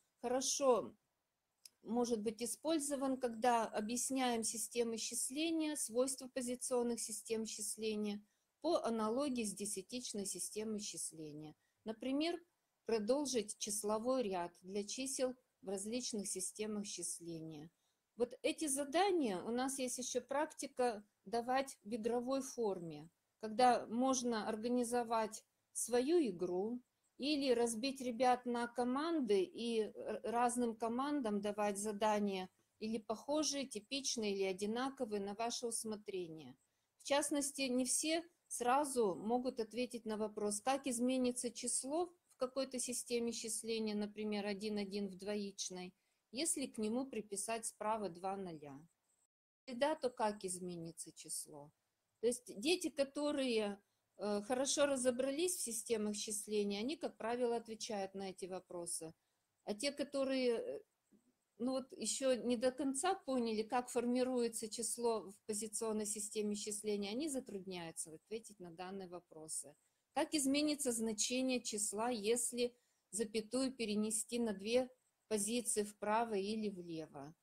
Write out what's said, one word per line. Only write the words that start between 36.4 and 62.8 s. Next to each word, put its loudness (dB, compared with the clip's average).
В -20
частности, 2
не 4
все 2
сразу 4
могут 0
ответить -4
на -2
вопрос, -2
как 2
изменится 2
число 0
в -14
какой-то -2
системе -2
счисления, -2
например, -2
один -2
один -2
в -12
двоичной, -6
если 0
к -10
нему 0
приписать -4
справа -2
два -4
ноля. -8
Если -6
да, 4
то -2
как 0
изменится -6
число? -10
То 4
есть -2
дети, 2
которые, 0
э, -2
хорошо 2
разобрались 2
в -4
системах -2
счисления, -2
они, -2
как -6
правило, 0
отвечают -4
на -4
эти -10
вопросы. -6
А 0
те, 0
которые, 2
э, -6
ну 0
вот -2
ещё 2
не 0
до 2
конца 0